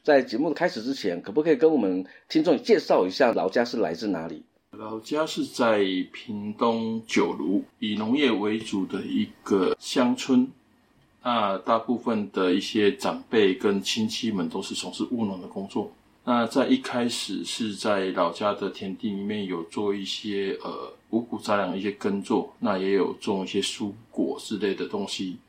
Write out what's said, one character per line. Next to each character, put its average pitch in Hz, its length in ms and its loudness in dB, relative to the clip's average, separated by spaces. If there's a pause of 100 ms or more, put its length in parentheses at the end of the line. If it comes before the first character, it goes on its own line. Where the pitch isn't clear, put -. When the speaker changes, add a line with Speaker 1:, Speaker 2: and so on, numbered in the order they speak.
Speaker 1:
在 139 220 6
节 123 140 -6
目 160 120 0
的 143 60 -2
开 170 120 2
始 120 140 -6
之 135 140 -4
前， 87 260 -4
可 101 100 -10
不 151 120 2
可 165 80 4
以 143 40 6
跟 160 160 6
我 151 60 4
们 92 300 0 (200)
听 156 160 2
众 156 200 2
介 202 160 6
绍 139 260 4
一 92 60 -2
下 120 220 4
老 92 160 0
家 120 140 2
是 123 140 -4
来 85 160 0
自 95 140 -6
哪 85 200 -4
里？ 80 160 -12 (280)
Speaker 2:
老 110 300 -10
家 151 260 -2
是 156 180 -4
在 113 400 2 (260)
屏 104 440 -8
东 113 500 0
九 - 320 2
如， - 260 0 (140)
以 107 180 -4
农 107 220 0
业 123 140 4
为 107 260 0
主 104 300 -4
的 95 160 -6
一 - 240 -2 (160)
个 92 360 2
乡 127 360 2
村。 127 360 2 (760)
那 107 380 2
大 113 140 4
部 120 180 0
分 107 340 -2
的 92 220 2
一 98 80 2
些 101 360 4
长 - 220 -2 (120)
辈 104 200 6
跟 101 300 2
亲 110 260 0
戚 113 220 -4
们 92 180 0
都 - 140 -6
是 - 140 -8
从 - 180 -8
事 110 160 -4
务 113 160 -2
农 95 160 -4
的 90 60 -12
工 98 200 -8
作。 - 240 -4 (320)
那 120 220 2
在 123 220 2
一 127 100 6
开 120 320 -2
始 92 340 -6
是 107 300 -4
在 98 380 0
老 90 200 2
家 104 220 0
的 98 160 -4
田 95 260 -8
地 110 140 -4
里 98 120 -4
面 104 220 -4
有 87 200 -4
做 104 280 -2
一 101 140 -4
些， 98 580 -4
呃， - 300 -10 (160)
五 113 100 0
谷 113 200 -6
杂 104 180 2
粮 92 140 0
的 95 80 -4
一 - 20 -4
些 104 120 -2
耕 101 280 -2
作， 98 380 0
那 107 180 0
也 95 140 0
有 92 280 2
种 98 240 -2
一 92 40 -6
些 - 120 -2
蔬 110 320 -4 (200)
果 - 280 -2
之 - 180 -8
类 98 180 0
的 90 120 -4
东 101 200 -4
西。 92 280 -6 (140)